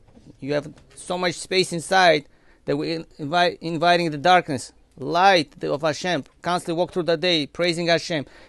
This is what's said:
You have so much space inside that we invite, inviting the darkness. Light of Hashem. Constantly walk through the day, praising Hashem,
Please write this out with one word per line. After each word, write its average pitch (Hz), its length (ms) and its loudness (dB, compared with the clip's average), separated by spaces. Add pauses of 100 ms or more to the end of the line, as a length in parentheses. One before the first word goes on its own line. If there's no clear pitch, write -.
(400)
You 139 140 -6
have 147 180 -4 (220)
so - 240 -8
much 180 160 -2
space 180 400 -2
inside 170 500 4 (400)
that 143 140 -2
we 160 260 -6 (140)
invite, 170 420 0
inviting 170 500 0
the 151 60 -6
darkness. 165 560 2 (240)
Light 170 680 2
of 147 180 -2
Hashem. 156 420 -2 (160)
Constantly 170 380 -4
walk 175 140 -2
through 180 120 -2
the 165 120 2
day, 160 300 0
praising 170 420 -2
Hashem, 160 380 0 (220)